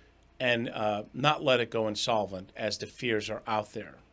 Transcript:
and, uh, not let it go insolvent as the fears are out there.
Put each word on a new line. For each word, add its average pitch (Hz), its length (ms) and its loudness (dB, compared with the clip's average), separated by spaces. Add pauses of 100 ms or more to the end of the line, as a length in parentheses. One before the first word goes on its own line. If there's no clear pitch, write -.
(400)
and, 123 300 2
uh, 107 340 -2 (100)
not 147 300 0
let 127 160 6
it 113 100 -2
go 110 180 0
insolvent 104 680 0
as 107 220 -2
the - 80 -8
fears 107 440 -2
are 107 160 -6
out 107 280 0
there. 87 220 -10 (160)